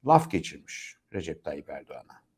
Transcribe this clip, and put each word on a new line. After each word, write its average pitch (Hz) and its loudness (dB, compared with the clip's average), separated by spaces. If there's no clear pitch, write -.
laf 156 8
geçirmiş - -8
Recep 82 -6
Tayyip 73 -8
Erdoğan'a. - -14